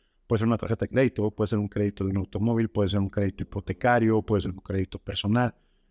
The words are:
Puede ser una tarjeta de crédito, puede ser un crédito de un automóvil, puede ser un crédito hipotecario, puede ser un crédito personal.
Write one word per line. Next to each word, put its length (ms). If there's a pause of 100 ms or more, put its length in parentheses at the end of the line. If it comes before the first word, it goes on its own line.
(260)
Puede 140
ser 80
una 100
tarjeta 260
de 60
crédito, 400
puede 180
ser 120
un 80
crédito 360
de 60
un 80
automóvil, 500
puede 200
ser 120
un 80
crédito 360
hipotecario, 800
puede 200
ser 80
un 80
crédito 400
personal. 560 (360)